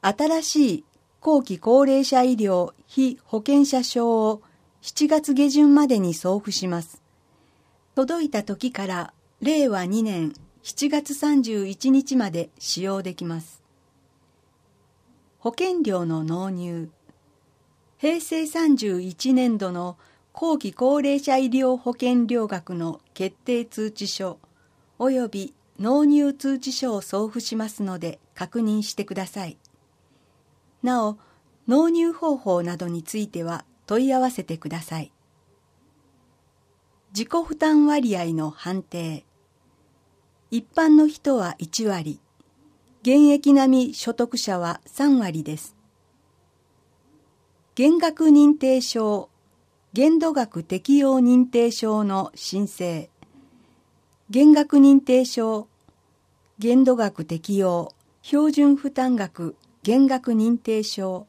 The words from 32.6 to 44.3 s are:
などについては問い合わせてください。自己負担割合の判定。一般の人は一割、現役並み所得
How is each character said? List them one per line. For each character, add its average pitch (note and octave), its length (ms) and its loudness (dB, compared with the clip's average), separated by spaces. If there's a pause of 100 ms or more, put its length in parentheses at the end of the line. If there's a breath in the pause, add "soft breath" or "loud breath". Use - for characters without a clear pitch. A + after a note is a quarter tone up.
な E3+ 140 -6
ど F3 100 -10
に E3+ 160 -10
つ G#3+ 160 -10
い G#3 80 -6
て F3 160 -10
は E3 220 -10 (220)
問 A#3 200 0
い C4+ 60 2
合 C4 80 2
わ B3+ 100 0
せ A3 140 -10
て D#3+ 140 -8
く D#3 100 -12
だ D#3+ 120 -8
さ D#3+ 200 -10
い。 D3 120 -14 (2000)
自 G#3 140 -6
己 - 20 -20 (160)
負 D#4+ 120 -10
担 D4+ 300 4
割 C4 300 0
合 F3 100 -4
の D#3+ 240 -4
判 F3+ 320 -10
定。 E3 420 -10 (1300)
一 A3+ 200 -4
般 D#4+ 240 4
の D4+ 120 6
人 C#4+ 280 -2
は F3 220 -4
一 A3 280 -6
割、 E3 340 -6 (840)
現 C#4+ 300 6
役 C#4+ 200 4
並 C4 360 4
み - 60 -12
所 A#3 200 -8
得 A#3+ 240 -4